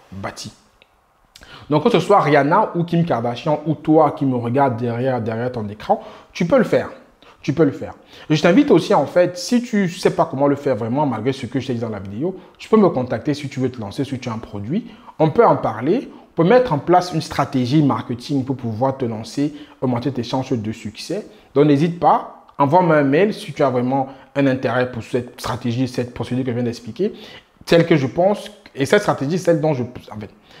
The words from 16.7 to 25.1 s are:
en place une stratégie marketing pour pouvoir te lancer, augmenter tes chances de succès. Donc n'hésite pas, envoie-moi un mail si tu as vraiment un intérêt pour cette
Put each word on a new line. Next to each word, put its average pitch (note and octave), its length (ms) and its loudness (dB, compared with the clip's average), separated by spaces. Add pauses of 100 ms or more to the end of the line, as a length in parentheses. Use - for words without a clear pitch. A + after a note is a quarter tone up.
en D3 60 0
place F3 360 2
une D#3+ 60 -2
stratégie C3+ 640 0
marketing B2 600 -2
pour C3+ 120 -4
pouvoir A#2+ 400 -2
te C3 80 -4
lancer, A2+ 500 -4 (260)
augmenter B2+ 300 -2
tes A#2 140 -6
chances C3+ 280 -4
de A2 200 -4
succès. D#3 560 -10 (260)
Donc C#3+ 120 6
n'hésite D3+ 340 2
pas, - 460 0 (120)
envoie-moi D#3 380 4
un D3 80 4
mail E3+ 280 2
si - 200 -12
tu D3+ 100 -2
as C3+ 80 2
vraiment B2+ 380 -2 (260)
un C#3 140 2
intérêt B2 420 0
pour B2 140 -10
cette - 360 -6